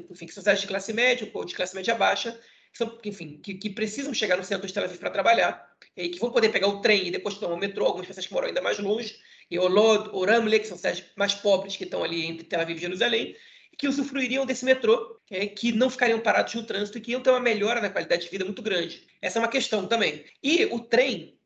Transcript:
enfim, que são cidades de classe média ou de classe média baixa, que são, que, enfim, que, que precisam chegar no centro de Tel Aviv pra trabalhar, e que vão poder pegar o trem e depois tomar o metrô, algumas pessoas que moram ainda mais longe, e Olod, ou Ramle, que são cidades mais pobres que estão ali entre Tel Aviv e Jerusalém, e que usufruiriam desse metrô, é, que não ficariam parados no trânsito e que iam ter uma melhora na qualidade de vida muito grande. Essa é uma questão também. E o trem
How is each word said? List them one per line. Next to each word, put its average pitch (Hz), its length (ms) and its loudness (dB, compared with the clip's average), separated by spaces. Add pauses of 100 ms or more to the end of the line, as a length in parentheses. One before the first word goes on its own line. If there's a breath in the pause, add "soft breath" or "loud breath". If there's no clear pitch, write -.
enfim, 170 160 -16
que - 80 -14
são 202 80 -16
cidades 202 200 4
de - 60 -8
classe 202 260 -4
média 240 380 2
ou 180 140 -6
de 175 80 -10
classe 180 220 -6
média 196 180 -2
baixa, 196 380 0 (400 soft breath)
que - 60 -20
são, 233 200 -2
que, 208 120 -10
enfim, 156 340 -12
que, 196 120 -10
que 208 140 -8
precisam 220 440 -6
chegar 185 240 0
no 190 60 -4
centro 190 220 -4
de - 80 -8
Tel 185 120 -2
Aviv 175 120 -8
pra 180 140 -6
trabalhar, 185 580 2 (260 soft breath)
e 175 140 -4
que - 100 -10
vão 233 120 0
poder 220 180 4
pegar 190 180 2
o 202 140 0
trem 202 260 4
e 175 40 -4
depois 185 240 -4
tomar 175 180 -4
o 175 40 -4
metrô, 202 280 -2
algumas 180 220 0
pessoas 185 180 -12
que 196 80 -12
moram 175 140 -2
ainda 175 140 -2
mais 202 180 -2
longe, 208 400 -2 (320 loud breath)
e 175 80 -2
Olod, 208 520 6
ou 185 140 -2
Ramle, 220 340 4
que - 80 -8
são 175 100 -12
cidades 175 260 -4 (120)
mais 196 200 0
pobres 202 400 2
que - 80 -8
estão 175 200 -4
ali 165 220 -2
entre 165 200 -8
Tel 170 160 -2
Aviv 165 160 -4
e 160 40 -10
Jerusalém, 226 540 -2 (380 loud breath)
e - 40 -20
que 285 100 -2
usufruiriam 262 580 0
desse 254 180 -4
metrô, 254 560 2 (100)
é, 202 180 -4
que 233 240 -2
não 240 180 4
ficariam 233 300 2
parados - 340 2
no 226 100 -6
trânsito 202 360 -6
e - 20 -12
que 233 100 -8
iam 254 100 -2
ter 262 100 6
uma 254 80 6
melhora 226 420 2
na 202 80 0
qualidade 175 340 0
de - 60 -12
vida 185 160 -6
muito 202 160 -8
grande. 180 420 -4 (160 soft breath)
Essa 208 200 -2
é - 20 2
uma 226 60 2
questão 220 400 0
também. 185 360 0 (200 loud breath)
E 311 220 4
o 233 140 -2
trem 220 680 0